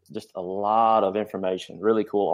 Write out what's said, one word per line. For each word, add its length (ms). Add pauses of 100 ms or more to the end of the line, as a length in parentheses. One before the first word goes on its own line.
(100)
just 240
a 80
lot 600
of 100
information, 640
really 240
cool 320